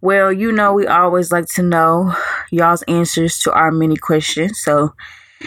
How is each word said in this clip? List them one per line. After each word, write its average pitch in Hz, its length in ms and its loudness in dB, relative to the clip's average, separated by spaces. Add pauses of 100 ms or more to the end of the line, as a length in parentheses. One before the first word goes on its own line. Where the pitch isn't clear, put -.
Well, 190 320 2
you 214 200 -2
know, 208 200 2
we 202 140 2
always 175 460 2
like 175 220 -2
to 180 80 0
know 170 520 2 (380)
y'all's 170 300 2
answers 170 580 -2
to - 120 0
our 160 200 2
many 160 240 0
questions. 160 640 -4
So, 147 320 0 (520)